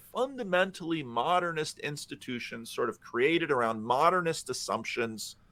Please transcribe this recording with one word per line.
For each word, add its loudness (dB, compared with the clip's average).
fundamentally 0
modernist 0
institutions, -8
sort 0
of -6
created 2
around 2
modernist 4
assumptions, -4